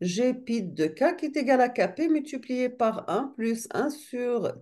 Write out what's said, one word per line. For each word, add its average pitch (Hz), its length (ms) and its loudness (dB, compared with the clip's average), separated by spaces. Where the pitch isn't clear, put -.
G 208 320 2
pit 233 420 -4
de 156 120 2
K, 277 280 2
qui 311 120 -4
est 277 100 -6
égal 262 240 4
à 247 80 6
K 190 260 0
P 330 140 0
multiplié 262 600 -2
par 226 400 0
un 262 260 -2
plus 226 360 -2
un 277 180 0
sur 240 720 -4